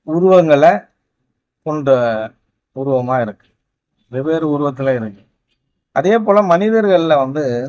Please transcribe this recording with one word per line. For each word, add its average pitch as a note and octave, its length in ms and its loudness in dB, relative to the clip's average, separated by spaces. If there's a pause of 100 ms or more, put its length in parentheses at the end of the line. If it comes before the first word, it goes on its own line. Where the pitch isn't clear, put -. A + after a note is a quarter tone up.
உருவங்களை E3+ 640 4 (920)
கொண்ட D3 300 0 (800)
உருவமா C3 460 -2
இருக்கு, G#2 260 -10 (640)
வெவ்வேறு D#3 360 -4
உருவத்துல C#3 480 -2
இருக்கு. A2 280 -8 (720)
அதே F#3+ 240 0
போல G#3 220 2
மனிதர்கள்ல F#3 760 2
வந்து C#3 300 -2 (240)